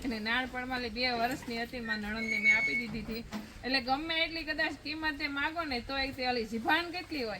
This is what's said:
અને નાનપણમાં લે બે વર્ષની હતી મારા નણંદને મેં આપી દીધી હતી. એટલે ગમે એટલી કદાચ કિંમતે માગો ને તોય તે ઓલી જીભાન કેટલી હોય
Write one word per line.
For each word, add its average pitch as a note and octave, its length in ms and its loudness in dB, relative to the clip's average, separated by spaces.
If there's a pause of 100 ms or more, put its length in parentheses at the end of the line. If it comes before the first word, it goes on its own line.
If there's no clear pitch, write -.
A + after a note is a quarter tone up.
અને A3+ 140 0
નાનપણમાં B3 600 0
લે A#3+ 80 -2
બે B3 200 0
વર્ષની A#3+ 520 0
હતી A#3+ 180 -4
મારા A3 200 -2
નણંદને A3 400 0
મેં G#3 180 8
આપી C6+ 180 2
દીધી A#3 260 -2
હતી. A3 180 -4 (460)
એટલે C4 160 4
ગમે C#4+ 340 0
એટલી E4 280 0
કદાચ D#4 300 0 (100)
કિંમતે D4+ 440 -2
માગો D4+ 360 0
ને C4+ 160 0
તોય C4+ 320 -2
તે B3+ 160 -2
ઓલી B3 180 2
જીભાન D#4 460 2
કેટલી D#4 320 -4
હોય G3+ 160 -4